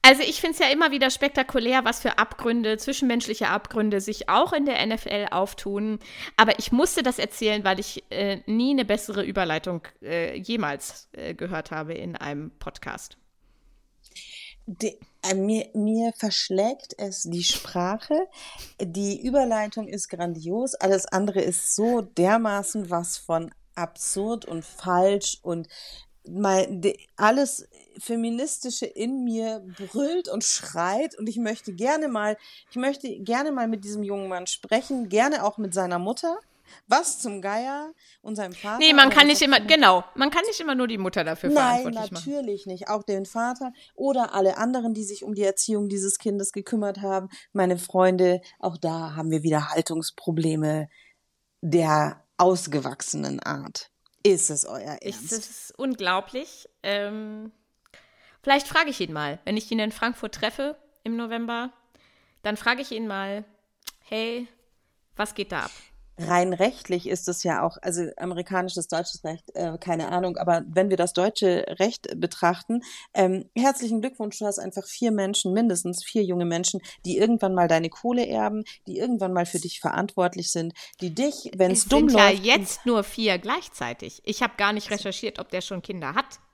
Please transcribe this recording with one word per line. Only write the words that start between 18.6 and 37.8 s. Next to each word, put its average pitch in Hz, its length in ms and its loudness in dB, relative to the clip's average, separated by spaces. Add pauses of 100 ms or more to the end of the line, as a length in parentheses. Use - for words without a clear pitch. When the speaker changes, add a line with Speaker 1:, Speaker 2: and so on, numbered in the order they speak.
Speaker 2:
Die 196 440 -4
Überleitung 226 640 0
ist - 220 -8
grandios. 175 680 -4
Alles 190 320 2
andere 196 340 0
ist - 360 -2
so 233 240 2
dermaßen 202 880 0
was 175 260 -4
von 165 360 -4 (240)
absurd 202 680 -4
und 165 200 -8
falsch 185 800 2
und 170 260 -6 (600)
mal 190 400 2
de-, 185 300 -2 (180)
alles 240 520 2 (300)
Feministische 233 880 -4
in 254 360 -4
mir 226 420 -2 (120)
brüllt 285 520 -2
und 226 140 -4
schreit. 190 760 0
Und 214 120 -4
ich 233 80 -4
möchte 220 360 -4
gerne 277 360 0
mal, 214 280 0 (340)
ich - 60 -10
möchte 269 440 -4
gerne 247 320 0
mal 240 160 -2
mit 214 160 -4
diesem 208 180 -6
jungen 196 260 -4
Mann 185 200 -6
sprechen, 240 600 -2
gerne 233 360 2
auch 208 140 0
mit 196 160 -4
seiner 180 260 0
Mutter. 269 360 -2 (520)
Was 311 320 2
zum 202 220 -6
Geier 262 500 -4 (300)